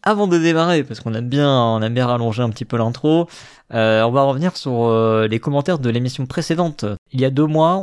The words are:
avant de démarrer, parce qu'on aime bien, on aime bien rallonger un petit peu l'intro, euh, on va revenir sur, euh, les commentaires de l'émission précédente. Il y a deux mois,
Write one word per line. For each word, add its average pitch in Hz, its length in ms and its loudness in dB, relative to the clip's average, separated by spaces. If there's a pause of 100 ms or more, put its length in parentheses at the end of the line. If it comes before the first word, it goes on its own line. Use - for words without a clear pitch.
avant 208 240 0
de 175 100 4
démarrer, 165 460 2
parce - 160 -10
qu'on 113 140 -6
aime 120 140 -6
bien, 143 220 2
on 117 320 2
aime 113 120 -2
bien 127 120 0
rallonger 120 380 0
un 113 60 -2
petit 110 140 -10
peu 117 120 -6
l'intro, 151 500 0 (480)
euh, 110 300 2
on 117 80 0
va 135 100 2
revenir 139 340 0
sur, 120 280 -2
euh, 113 420 2
les 110 140 -2
commentaires 143 400 -2
de 120 100 0
l'émission 123 360 -4
précédente. 160 580 -4 (280)
Il 131 80 -2
y 131 40 2
a 131 60 0
deux 143 160 2
mois, 160 360 2